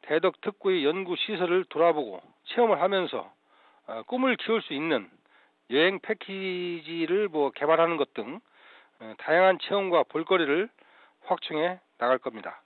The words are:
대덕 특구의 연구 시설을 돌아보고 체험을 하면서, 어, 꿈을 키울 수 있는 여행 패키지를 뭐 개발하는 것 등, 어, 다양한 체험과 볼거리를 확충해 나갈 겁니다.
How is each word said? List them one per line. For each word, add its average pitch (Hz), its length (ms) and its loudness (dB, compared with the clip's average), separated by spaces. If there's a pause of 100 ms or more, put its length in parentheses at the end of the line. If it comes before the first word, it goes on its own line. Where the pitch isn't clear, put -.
대덕 165 380 0
특구의 190 440 -2
연구 175 320 -2
시설을 180 520 -2
돌아보고 151 540 0 (240)
체험을 220 340 2
하면서, 175 520 -2 (540)
어, 113 200 -10
꿈을 254 300 0
키울 220 260 -2
수 - 100 -10
있는 143 380 -2 (600)
여행 170 300 2
패키지를 180 1300 -4
뭐 147 220 0
개발하는 165 460 2
것 151 180 -2
등, 127 260 -10 (600)
어, 110 180 -14
다양한 180 440 4
체험과 185 420 2
볼거리를 165 640 0 (560)
확충해 175 560 -2 (180)
나갈 123 200 2
겁니다. 107 480 -10